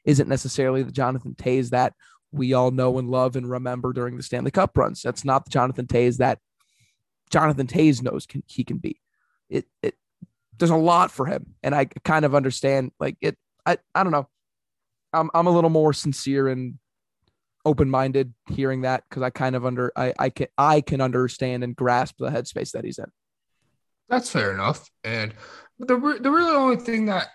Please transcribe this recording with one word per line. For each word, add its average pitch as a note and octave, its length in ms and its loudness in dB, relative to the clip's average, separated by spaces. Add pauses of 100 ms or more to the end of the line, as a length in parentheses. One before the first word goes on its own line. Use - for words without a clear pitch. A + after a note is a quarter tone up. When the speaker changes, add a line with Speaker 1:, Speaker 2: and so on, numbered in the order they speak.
Speaker 1:
isn't C#3 240 4
necessarily C3 520 0
the B2+ 100 -6
Jonathan B2+ 440 -4
Toews B2+ 340 0
that B2+ 240 2 (380)
we C3 220 0
all B2+ 180 4
know B2+ 260 2
and B2 120 -4
love B2+ 260 0
and B2 140 -6
remember B2 420 -6
during B2 260 -6
the B2+ 60 -12
Stanley B2+ 280 -4
Cup - 260 0
runs. - 240 0
That's - 240 -6
not C3+ 200 2
the - 60 -16
Jonathan B2 360 0
Toews B2 300 2
that C3 220 2 (880)
Jonathan D3 380 2
Toews D3 340 4
knows B2 240 -6
can, - 220 -10
he - 160 -6
can B2+ 140 -6
be. - 240 -10 (480)
It, - 160 -4 (180)
it, - 120 -4 (640)
there's E3+ 140 4
a D#3+ 40 4
lot E3+ 360 4
for - 160 -4
him, - 340 -6
and C3+ 140 -2
I C#3 100 2
kind D#3 400 0
of C3+ 80 2
understand, C3+ 640 0
like, C#3+ 220 -4
it, - 160 -2 (280)
I, E3+ 120 2 (160)
I F#3 100 2
don't F3 100 0
know. C#3+ 160 0 (840)
I'm, D#3+ 200 0
I'm E3+ 140 4
a F3+ 40 6
little E3+ 180 6
more D#3 240 4
sincere C3+ 540 -2
and B2+ 320 -6 (840)
open-minded C3+ 680 2 (160)
hearing C3 320 -2
that B2+ 300 -2
'cause C3 100 -6
I B2+ 80 -2
kind C3 260 -2
of B2 100 -2
under-, B2 300 -2
I, B2+ 220 -2
I C3+ 120 0
can, - 180 -6 (100)
I D3+ 240 4
can C3+ 180 -2
understand B2+ 640 -2
and B2 120 -8
grasp B2 420 0
the B2+ 120 -6
headspace - 420 -6
that - 140 -8
he's - 120 -10
in. - 140 -14 (960)
Speaker 2:
That's B3 220 -2
fair G#2 200 0
enough. G2 380 -4 (140)
And A2 300 -6 (440)
the B3+ 180 0
re-, C4+ 240 0
the C4+ 120 0
really E4 240 2
only C4 220 2
thing A3+ 280 -2
that F#3+ 280 -2